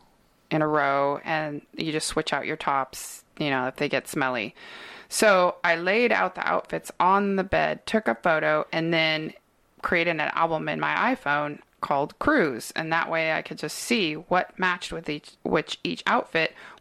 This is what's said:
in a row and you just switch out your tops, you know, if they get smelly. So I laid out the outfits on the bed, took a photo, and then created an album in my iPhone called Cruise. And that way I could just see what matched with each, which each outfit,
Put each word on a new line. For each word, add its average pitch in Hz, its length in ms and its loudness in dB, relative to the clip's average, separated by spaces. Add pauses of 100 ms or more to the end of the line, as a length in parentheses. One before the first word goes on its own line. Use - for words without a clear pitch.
(500)
in 156 100 2
a 156 60 2
row 143 580 2
and 156 380 -4 (140)
you 160 160 -4
just 156 160 -2
switch - 240 -4
out 135 140 -2
your 151 100 -4
tops, - 680 -4 (160)
you 143 120 -2
know, 127 180 0
if 131 80 -8
they 147 120 0
get 131 200 -2
smelly. 127 480 -2 (520)
So 185 540 6
I 170 140 4
laid 202 340 2
out 185 240 2
the - 120 -6
outfits - 520 -2
on 196 380 4
the 190 80 2
bed, 156 420 0
took - 220 0
a 233 80 2
photo, 156 560 2
and 165 200 0
then 160 420 0 (460)
created 175 300 2
an 160 100 0 (140)
album 160 340 0
in 151 120 -4
my 175 340 0
iPhone 147 460 -2 (200)
called 147 380 -2
Cruise. 165 560 0
And 160 180 -4
that 165 180 0
way 160 220 0
I 160 100 -2
could 160 160 -14
just - 200 -8
see 190 360 0
what 175 440 -2
matched 180 340 -2
with 165 160 -8
each, 151 220 -8 (140)
which - 400 -2
each - 220 -6
outfit, 175 460 0 (280)